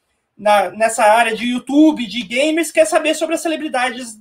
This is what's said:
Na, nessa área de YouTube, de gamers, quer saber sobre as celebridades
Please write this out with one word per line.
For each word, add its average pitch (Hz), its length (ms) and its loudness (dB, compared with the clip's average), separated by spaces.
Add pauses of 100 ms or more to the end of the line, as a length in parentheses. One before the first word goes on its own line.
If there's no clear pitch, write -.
(360)
Na, 202 340 2
nessa 226 340 -2
área 220 320 4
de 214 100 -6
YouTube, 247 600 2
de 208 160 -8
gamers, 302 500 -2
quer 320 120 4
saber 311 300 0
sobre 320 200 -4
as 320 60 -4
celebridades 254 800 -6